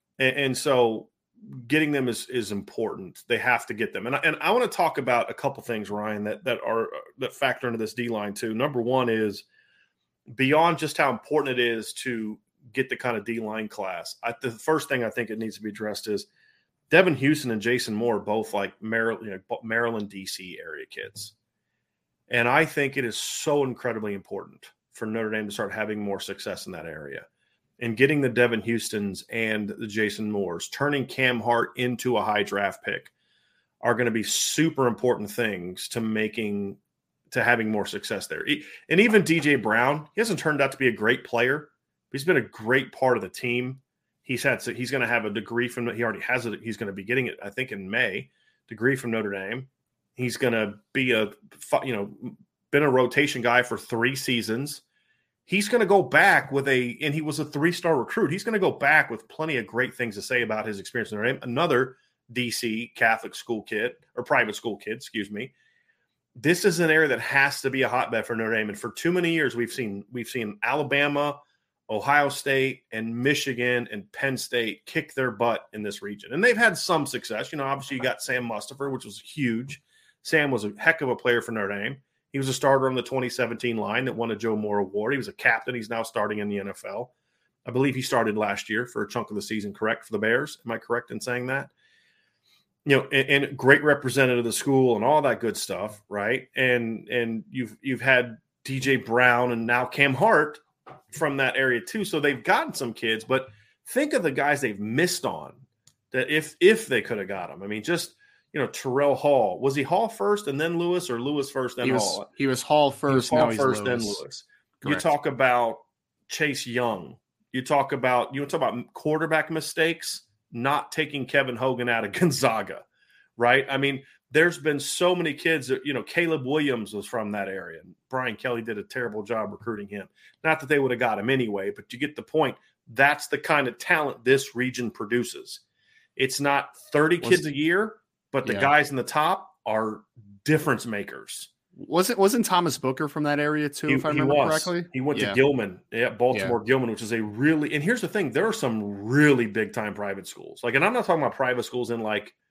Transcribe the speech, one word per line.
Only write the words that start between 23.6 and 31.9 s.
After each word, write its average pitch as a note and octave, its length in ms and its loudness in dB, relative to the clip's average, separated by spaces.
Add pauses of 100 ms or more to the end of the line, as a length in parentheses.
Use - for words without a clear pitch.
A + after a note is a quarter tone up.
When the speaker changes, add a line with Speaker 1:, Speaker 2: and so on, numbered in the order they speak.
Speaker 1:
incredibly A2 500 -4
important F#2 540 -12 (260)
for A2+ 140 -8
Notre A2 240 -4
Dame G#2+ 160 -4
to G2+ 40 -10
start G#2 220 -6
having G#2+ 260 -4
more G2 200 -4
success - 480 -10
in F#2+ 60 -12
that E2 120 -12
area. D#2 400 -12 (540)
And A#2 180 -4
getting C#3+ 240 6
the C3 80 2
Devin A#2 320 4
Houstons G#2 720 -4
and A2 360 -2
the A2 200 -8
Jason G#2 440 -2
Moores, F2+ 380 -4
turning C#3+ 380 -2
Cam B2 320 2
Hart A#2 360 0
into B2 420 -2